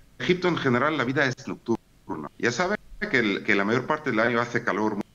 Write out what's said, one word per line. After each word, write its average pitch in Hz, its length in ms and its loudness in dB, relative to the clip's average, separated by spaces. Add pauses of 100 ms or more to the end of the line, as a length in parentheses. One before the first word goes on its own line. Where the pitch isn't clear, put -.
(180)
Egipto 180 300 0
en 160 80 2
general 131 400 2
la 131 80 -2
vida 135 220 2
es - 200 -4
nocturna. - 920 -6
Ya - 120 0
saben 196 280 0 (320)
que, 135 80 2
el, 104 260 2
que 107 100 2
la 101 100 2
mayor 120 220 0
parte 151 240 -2
del 110 100 2
año 117 200 2
hace 117 240 -2
calor, 104 320 0 (180)